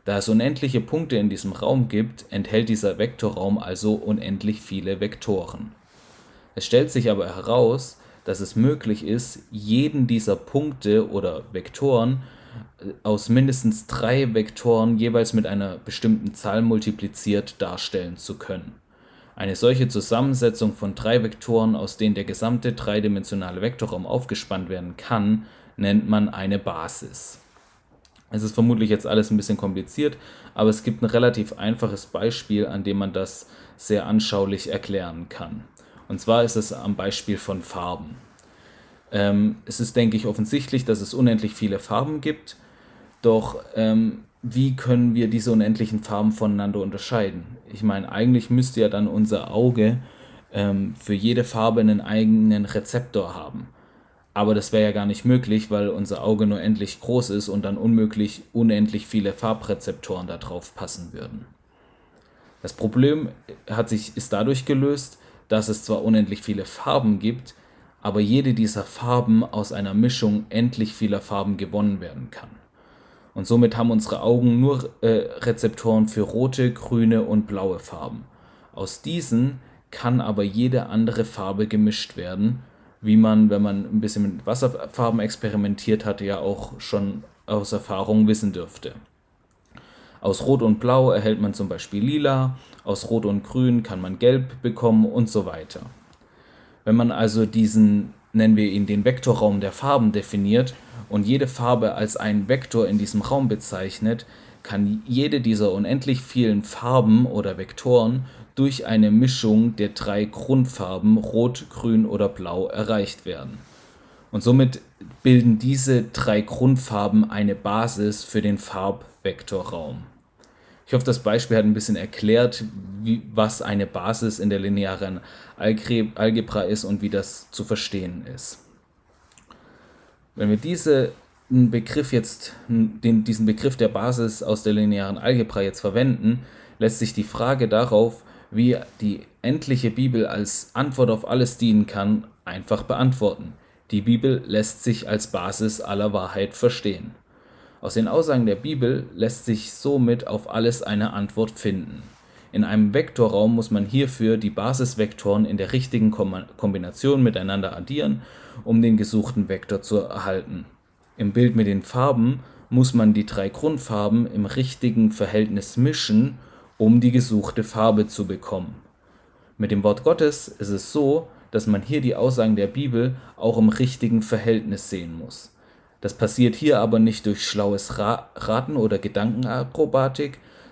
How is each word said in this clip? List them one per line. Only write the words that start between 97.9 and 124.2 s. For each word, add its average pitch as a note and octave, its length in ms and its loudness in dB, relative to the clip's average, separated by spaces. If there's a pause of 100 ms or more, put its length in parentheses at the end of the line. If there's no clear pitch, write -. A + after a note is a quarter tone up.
nennen A2 200 6
wir G#2+ 140 4
ihn G2+ 160 0
den G2+ 220 0
Vektorraum G#2+ 560 2
der G2 100 -4
Farben C3 400 2
definiert G#2+ 640 0 (340)
und G#2 180 0
jede C3+ 200 2
Farbe B2+ 480 0
als G#3+ 240 -2
einen G#3 320 0
Vektor A#2 360 0
in G#2 120 0
diesem G2+ 240 -2
Raum C3+ 260 -2
bezeichnet, G#2 800 -4 (360)
kann G#2 440 -2
jede C#3 340 0
dieser G#2+ 320 2
unendlich B2+ 480 -2
vielen G#2+ 440 0
Farben A#2+ 600 2
oder G2 320 -2
Vektoren B2 720 2 (280)
durch C3+ 300 0
eine G#2+ 260 6
Mischung A2+ 640 4
der G#2 140 -2
drei G#2 360 -2
Grundfarben G#2+ 920 2
Rot, A2+ 540 0
Grün A2+ 340 2
oder G2+ 240 0
Blau F2+ 380 -6
erreicht G#2+ 580 -4
werden. C#2 320 -10 (760)
Und G#2+ 100 -4
somit B2+ 400 4 (400)
bilden A#2+ 360 8
diese C3 440 2
drei G#2+ 400 0
Grundfarben G#2+ 880 2
eine G2+ 240 0
Basis G#2 680 -2
für - 200 -2
den G2+ 160 0
Farbvektorraum. F#2 1500 -8 (800)
Ich - 80 -2
hoffe, B2+ 100 0
das A2+ 160 0
Beispiel A2+ 360 0
hat G#2+ 80 4
ein G#2+ 100 4
bisschen G#2+ 200 -2
erklärt, A2 720 0 (380)
wie, A2 200 -2 (100)
was G#2+ 300 0
eine G2+ 240 -2
Basis G#2+ 540 -4